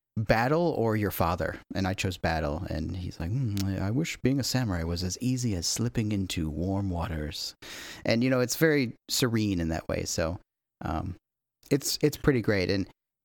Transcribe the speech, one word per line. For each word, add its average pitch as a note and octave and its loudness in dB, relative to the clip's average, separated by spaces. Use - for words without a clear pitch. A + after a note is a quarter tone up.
battle C3 2
or A2+ 2
your G#2 2
father, F2 0
and F#2 0
I F#2+ 0
chose F#2 -2
battle. D#2+ 0
And D#2+ -4
he's F2+ -8
like, E2 -4
"Hmm, A#2 0
I, F#2+ -2
I - 0
wish C#3+ -2
being C3+ 4
a B2 0
samurai G2+ 0
was E2+ -2
as F2+ -4
easy B2 0
as E2+ -2
slipping A2+ 0
into F#2 -2
warm F#2+ -2
waters." E2 -4
And, A#2 4
you C3 4
know, B2+ 2
it's B2 0
very D3 2
serene A2 2
in E2 2
that - -4
way. F2 -2
So, E2+ -2
um, F2 -4
it's, - 0
it's D3+ 2
pretty B2+ 2
great. G2 2
And F#2+ 2